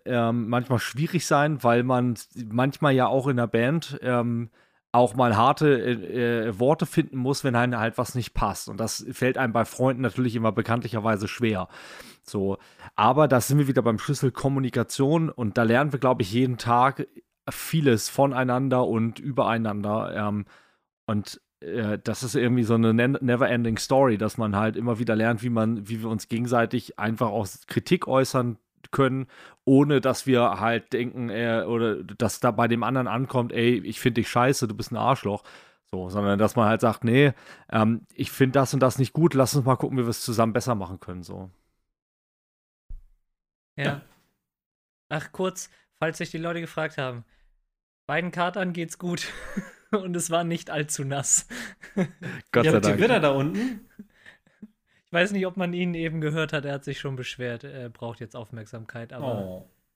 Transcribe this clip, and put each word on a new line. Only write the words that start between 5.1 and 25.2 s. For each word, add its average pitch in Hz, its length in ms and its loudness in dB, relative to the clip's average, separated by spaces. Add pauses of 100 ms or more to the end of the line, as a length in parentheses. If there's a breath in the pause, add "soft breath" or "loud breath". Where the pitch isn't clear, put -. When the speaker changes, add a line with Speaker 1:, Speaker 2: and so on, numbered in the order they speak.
Speaker 1:
mal 123 240 4
harte, 139 420 4
äh, 117 680 -2
äh, 101 120 -4
Worte 143 280 2
finden - 300 -2
muss, 131 260 -2
wenn 131 120 2
einem 123 240 2
halt 113 200 -2
was 123 160 -4
nicht 120 180 -6
passt. - 340 -4
Und 104 120 -10
das 107 320 -6
fällt 127 260 -2
einem 127 160 0
bei 117 120 2
Freunden 127 360 -2
natürlich 123 340 -2
immer 113 160 0
bekanntlicherweise 110 760 -2
schwer. 104 400 0 (560 loud breath)
So. 98 340 -4 (380 loud breath)
Aber 131 320 4
da 131 140 4
sind 139 180 2
wir 143 80 2
wieder 127 160 2
beim 113 160 2
Schlüssel 139 320 -2
Kommunikation 135 1000 0
und 110 300 -4
da 117 40 6
lernen 123 280 4
wir, 135 80 -4
glaub 127 220 2
ich, 95 120 -4
jeden 127 240 2
Tag 123 480 2 (440)
vieles 139 600 2
voneinander 127 800 2
und 113 320 0
übereinander, 107 960 -2
ähm, 104 300 -4 (640 soft breath)
und, 107 340 -4 (200)
äh, 104 420 -4
das 110 200 -6
ist 117 120 -4
irgendwie 123 280 2
so 110 120 2
eine 113 180 4
ne-, 123 280 2
never-ending 120 560 2
Story, 131 400 4
dass 107 200 -4
man 107 180 0
halt 110 200 0
immer 117 240 -2
wieder 113 160 0
lernt, 110 280 0